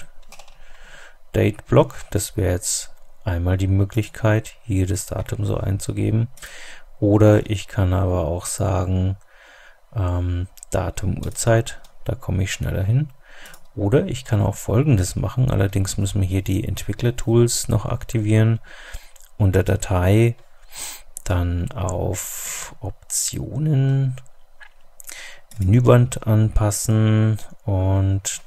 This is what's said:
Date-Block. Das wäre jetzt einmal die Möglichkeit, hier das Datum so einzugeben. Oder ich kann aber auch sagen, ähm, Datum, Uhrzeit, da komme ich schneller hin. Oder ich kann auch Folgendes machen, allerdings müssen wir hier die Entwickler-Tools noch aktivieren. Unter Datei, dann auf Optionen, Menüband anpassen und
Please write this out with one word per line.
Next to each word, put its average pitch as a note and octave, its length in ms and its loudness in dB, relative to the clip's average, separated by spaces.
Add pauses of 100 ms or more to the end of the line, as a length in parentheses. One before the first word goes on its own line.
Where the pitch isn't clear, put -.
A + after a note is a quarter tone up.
(1300)
Date-Block. G#2+ 640 2 (160)
Das - 260 -4
wäre F#2 140 0
jetzt - 420 -4 (300)
einmal F2 340 0
die F#2+ 100 0
Möglichkeit, G#2 920 0
hier F#2+ 240 0
das F#2 220 -4
Datum - 380 -6
so G#2 120 -2
einzugeben. G#2 720 -2 (720)
Oder G#2+ 500 6
ich G2+ 180 -4
kann F#2 260 2
aber F2+ 340 2
auch F2 180 -4
sagen, F#2 720 0 (800)
ähm, F2+ 520 0 (220)
Datum, F#2+ 480 -2
Uhrzeit, - 640 0 (220)
da A2 120 -4
komme F#2+ 260 -4
ich F#2+ 100 -2
schneller F2 300 -4
hin. B2+ 280 0 (640)
Oder B2+ 320 2
ich - 180 -6
kann G#2 160 0
auch G2+ 140 0
Folgendes A2 600 2
machen, - 360 0
allerdings G2 460 0
müssen G2+ 220 0
wir F#2+ 80 2
hier F#2+ 140 0
die F#2+ 260 -2
Entwickler-Tools A#2 1000 0
noch - 180 0
aktivieren. A2 760 2 (800)
Unter F#2 240 4
Datei, G2 720 2 (880)
dann F2 480 0
auf - 1080 -6
Optionen, C3+ 1400 -2 (1400)
Menüband A#2+ 640 4
anpassen A2 1120 2 (280)
und F#2+ 800 0